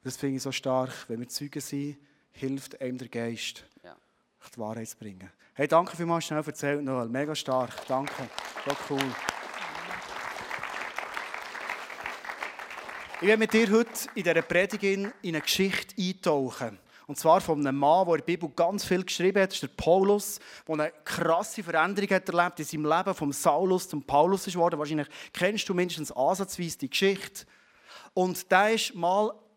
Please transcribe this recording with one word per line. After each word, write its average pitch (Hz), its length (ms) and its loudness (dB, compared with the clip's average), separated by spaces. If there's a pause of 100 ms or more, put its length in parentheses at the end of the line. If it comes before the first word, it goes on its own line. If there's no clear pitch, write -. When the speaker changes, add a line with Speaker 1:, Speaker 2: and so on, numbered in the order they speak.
Speaker 1:
das 127 120 -8
finde 135 200 -4
ich 127 80 -6
so 135 80 -4
stark, 131 400 0 (160)
wenn 113 100 -6
wir 120 100 -10
Zeugen 147 320 -8
sind, 143 380 -6 (320)
hilft 135 500 -8
einem 127 180 -6
der 123 100 -12
Geist, 117 560 -6 (180)
Speaker 2:
Ja. 87 140 -20 (580)
Speaker 1:
die - 60 -16
Wahrheit 110 280 -6
zu - 80 -16
bringen. 98 320 -16 (260)
Hey, 143 120 2
danke 165 300 4
vielmals, 170 300 0
schnell 151 200 -2
erzählt, 147 380 -2
Noel. 127 240 -2
Mega 143 260 -2
stark. 131 540 -2
Danke. 135 400 -4 (360)
So 139 80 -2 (180)
cool. 139 120 0 (4000)
Ich 170 60 2
will 214 120 8
mit 220 140 2
dir 220 180 6
heute 226 200 6 (240)
in 196 100 -4
dieser 165 180 4
Predigt 196 400 2
in 196 300 0 (120)
eine 160 160 -2
Geschichte - 600 0
eintauchen. 139 800 0 (280)
Und 143 120 -10
zwar 165 220 8
von 151 260 0
einem 135 120 0
Mann, 156 260 6
der 170 120 4
in - 20 2
der 143 80 -4
Bibel 170 240 -2
ganz 175 340 0
viel 185 200 2
geschrieben 190 360 2
hat, 190 100 4
das - 60 -8
ist - 60 -4
der 139 140 -6
Paulus, 190 640 4 (300)
der 156 60 -2
eine 151 180 -2 (120)
krasse 170 580 0
Veränderung 175 480 2
hat 185 180 2
erlebt 175 320 2
in 151 60 -4
seinem 151 180 -4
Leben, 175 300 4
vom 143 180 -2
Saulus 180 560 2
zum 147 140 -6
Paulus 175 440 4
ist 180 80 -6
geworden. 165 240 2
Wahrscheinlich 151 300 -2 (240)
kennst 202 360 0
du 196 60 0
mindestens 175 380 -2
ansatzweise 175 680 -2
die 131 120 -8
Geschichte. - 560 -2 (680)
Und 185 380 0
der 202 240 6
ist - 200 -2
mal 190 380 2 (240)